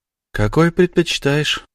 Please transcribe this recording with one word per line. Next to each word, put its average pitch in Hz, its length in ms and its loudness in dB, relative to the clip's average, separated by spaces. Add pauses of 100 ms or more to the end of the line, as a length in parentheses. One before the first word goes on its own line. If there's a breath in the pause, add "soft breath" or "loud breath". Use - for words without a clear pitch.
(320)
"Какой 151 400 2
предпочитаешь?" 156 1040 -2